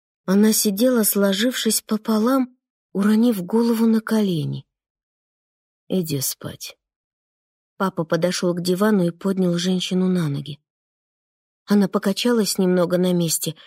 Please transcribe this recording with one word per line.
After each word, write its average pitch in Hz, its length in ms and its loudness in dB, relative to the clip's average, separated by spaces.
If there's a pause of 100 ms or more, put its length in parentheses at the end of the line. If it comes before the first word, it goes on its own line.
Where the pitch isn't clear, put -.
(240)
Она 208 280 4
сидела, 220 520 2
сложившись 202 800 0
пополам, 226 760 -2 (340)
уронив 214 500 2
голову 226 440 0
на 220 160 2
колени. 165 640 -2 (1200)
«Иди 160 320 -4
спать». - 560 -10 (1000)
Папа 185 260 -4
подошел 175 500 0
к 175 60 -6
дивану 180 460 2
и 170 40 -2
поднял 185 460 -2
женщину 185 520 -2
на 180 200 0
ноги. 143 300 -8 (1040)
Она 202 240 4
покачалась 208 720 0
немного 180 400 2
на 180 140 2
месте, 165 420 -2 (120)